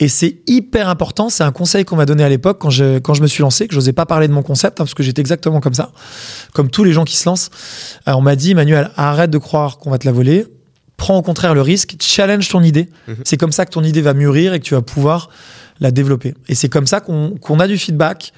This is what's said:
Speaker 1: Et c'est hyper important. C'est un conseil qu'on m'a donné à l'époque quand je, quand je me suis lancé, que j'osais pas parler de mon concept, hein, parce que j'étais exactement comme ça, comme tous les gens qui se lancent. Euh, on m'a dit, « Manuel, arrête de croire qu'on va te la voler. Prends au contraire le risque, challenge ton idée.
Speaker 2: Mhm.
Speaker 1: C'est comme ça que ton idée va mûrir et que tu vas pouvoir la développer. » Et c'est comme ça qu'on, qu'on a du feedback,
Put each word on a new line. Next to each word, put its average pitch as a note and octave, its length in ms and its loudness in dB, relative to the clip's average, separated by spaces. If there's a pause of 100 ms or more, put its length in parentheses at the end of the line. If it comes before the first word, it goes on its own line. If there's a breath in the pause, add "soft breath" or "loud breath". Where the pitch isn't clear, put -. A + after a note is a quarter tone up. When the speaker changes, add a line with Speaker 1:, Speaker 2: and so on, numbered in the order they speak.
Speaker 1:
Et D3 80 2
c'est E3 300 0 (100)
hyper A3+ 400 0
important. F3+ 400 -2
C'est A3+ 160 -2
un D3 80 2
conseil F3 320 0
qu'on F3+ 140 -2
m'a D3+ 80 2
donné D3 180 2
à C#3 60 4
l'époque D#3 320 0
quand D3+ 80 0
je, C3 300 2
quand C#3 140 0
je D3 80 0
me D3+ 60 4
suis C#3+ 140 0
lancé, D3 260 0
que F#3+ 60 -8
j'osais C3+ 180 2
pas D#3+ 140 0
parler D#3 240 2
de D3 40 2
mon C#3+ 100 0
concept, E3+ 360 -2
hein, D#3+ 60 0
parce - 80 -8
que D3 100 -2
j'étais C3 160 -2
exactement D#3 400 0
comme C3+ 140 0
ça, C#3+ 180 -2 (600 loud breath)
comme C#3 160 0
tous G#3 160 2
les F3 80 4
gens D#3+ 100 2
qui - 140 -4
se - 100 -2
lancent. F3+ 220 -2 (580 loud breath)
Euh, C#3 60 0
on C3 80 2
m'a C#3 160 4
dit, « E3+ 180 2
Manuel, D3+ 400 2
arrête D3 360 0
de D3+ 60 0
croire D3 420 -2
qu'on D3 120 -10
va C3 60 0
te A#2+ 80 -6
la C3 80 2
voler. C#3+ 320 2 (500)
Prends F#3+ 220 0
au F3 60 2
contraire E3+ 300 0
le C#3 80 4
risque, E3+ 380 0
challenge G3+ 480 0
ton F3+ 160 2
idée. E3 240 2 (220 loud breath)
Speaker 2:
Mhm. A2+ 60 -10 (100)
Speaker 1:
C'est - 100 0
comme D#3+ 160 0
ça F3+ 140 -2
que - 60 -14
ton D#3+ 120 -2
idée D#3 180 0
va D3 120 2
mûrir C#3+ 400 2
et E3+ 60 -2
que B2+ 40 -8
tu - 120 -2
vas B2+ 60 2
pouvoir D3+ 480 -2 (500 loud breath)
la C3+ 120 0
développer. » C3 440 -2 (120)
Et C#3 80 -2
c'est C#3 140 -2
comme C#3+ 160 0
ça G3 160 -2
qu'on, D#3+ 300 -4
qu'on D#3 280 -2
a F#3 80 2
du G3+ 100 -2
feedback, D#3+ 600 -2